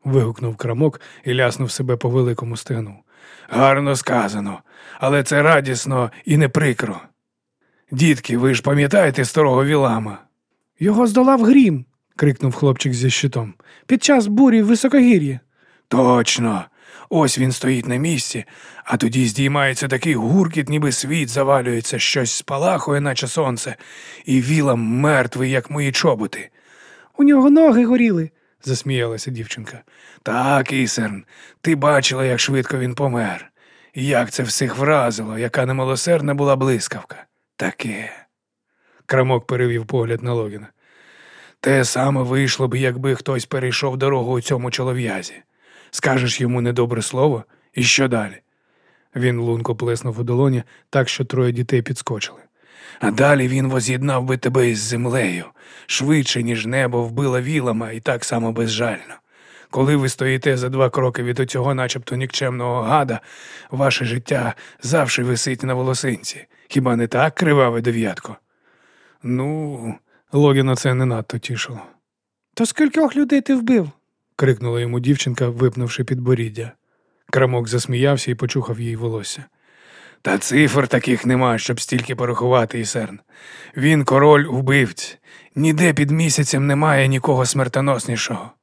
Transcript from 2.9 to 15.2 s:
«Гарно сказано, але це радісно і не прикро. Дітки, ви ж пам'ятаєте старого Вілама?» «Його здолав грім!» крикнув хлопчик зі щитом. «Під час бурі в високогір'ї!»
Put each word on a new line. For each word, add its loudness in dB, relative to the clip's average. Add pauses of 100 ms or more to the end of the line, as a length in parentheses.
«Гарно 4
сказано, -4 (400)
але 2
це 0
радісно 2 (140)
і 2
не 4
прикро. -2 (920)
Дітки, 2
ви 2
ж -2
пам'ятаєте 2
старого 2
Вілама?» 0 (600)
«Його 4
здолав 4
грім!» 6 (300)
крикнув 2
хлопчик 0
зі 0
щитом. -2 (320)
«Під 2
час 4
бурі 6
в 4
високогір'ї!» 4 (480)